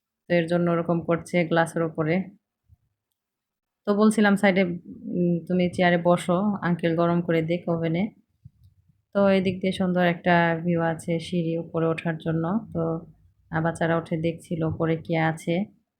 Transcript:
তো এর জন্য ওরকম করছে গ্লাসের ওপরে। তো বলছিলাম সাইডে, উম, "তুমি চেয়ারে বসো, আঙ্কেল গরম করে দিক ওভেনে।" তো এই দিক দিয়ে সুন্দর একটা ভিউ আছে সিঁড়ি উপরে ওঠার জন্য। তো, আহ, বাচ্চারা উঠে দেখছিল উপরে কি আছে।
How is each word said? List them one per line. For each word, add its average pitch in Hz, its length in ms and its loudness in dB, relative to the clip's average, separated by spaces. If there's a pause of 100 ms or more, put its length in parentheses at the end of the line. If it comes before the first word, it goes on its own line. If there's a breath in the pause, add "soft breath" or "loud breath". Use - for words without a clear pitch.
(280)
তো 175 60 2
এর 170 120 2
জন্য 175 240 0
ওরকম 170 300 0
করছে 170 440 -2
গ্লাসের 165 380 0
ওপরে। 160 400 -2 (1600)
তো 208 80 2
বলছিলাম 208 420 4
সাইডে, 196 280 4
উম, 175 720 -2 (100)
"তুমি 180 220 2
চেয়ারে 175 280 2
বসো, 175 400 2 (240)
আঙ্কেল 170 340 0
গরম 170 240 2
করে 165 220 0
দিক 170 260 -2
ওভেনে।" 165 540 -2 (920)
তো 202 140 4
এই 196 120 4
দিক 185 200 -2
দিয়ে 190 120 -2
সুন্দর 180 340 0
একটা 170 580 2
ভিউ 170 160 0
আছে 165 400 -2
সিঁড়ি 165 380 -4
উপরে 165 280 -4
ওঠার 160 320 -2
জন্য। 165 540 -2
তো, 165 340 -4 (440)
আহ, 160 120 -2
বাচ্চারা 165 340 0
উঠে 165 200 -4
দেখছিল 165 480 -4
উপরে 160 320 -2
কি 165 200 -4
আছে। 165 480 -2 (360)